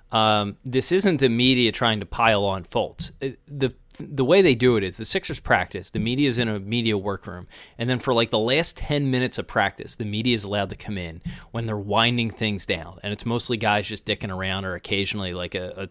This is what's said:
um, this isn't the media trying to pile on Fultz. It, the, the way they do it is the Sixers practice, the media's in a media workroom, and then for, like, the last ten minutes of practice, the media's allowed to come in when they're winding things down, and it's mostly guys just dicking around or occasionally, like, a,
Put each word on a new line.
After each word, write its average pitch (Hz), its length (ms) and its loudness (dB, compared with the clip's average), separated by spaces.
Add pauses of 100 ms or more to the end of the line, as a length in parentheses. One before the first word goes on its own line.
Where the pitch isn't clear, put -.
(120)
um, 107 520 2
this 131 280 0
isn't 185 260 2
the 131 120 4
media 123 420 4
trying 110 260 0
to 98 80 -8
pile 110 380 2
on 95 180 -2
Fultz. - 480 -6 (100)
It, 135 280 -8
the, 135 260 -2 (240)
the 135 280 -2
way 185 160 6
they 151 120 8
do 120 220 4
it 98 80 2
is 92 140 -6
the 110 80 -4
Sixers - 340 -2
practice, 92 480 0
the 107 100 -6
media's 123 400 0
in 117 100 0
a 104 120 -4
media 110 380 0
workroom, 92 500 -8 (300)
and 117 100 -4
then 127 100 0
for, 135 140 -2
like, 117 160 2
the 113 100 0
last 131 380 0
ten 147 340 0
minutes 127 280 0
of - 100 -6
practice, - 480 -2
the 117 80 -6
media's 107 400 0
allowed 101 240 -2
to - 80 -10
come 104 220 -8
in 82 240 -10 (280)
when 117 140 -6
they're 110 140 -4
winding 113 520 2
things 104 360 -2
down, 85 360 -6
and 101 80 -6
it's 104 140 -8
mostly 117 320 -2
guys 104 320 2
just 107 160 -8
dicking 104 260 -4
around 95 360 -4
or 92 80 -6
occasionally, 98 580 -4
like, 87 220 -8
a, 92 360 -8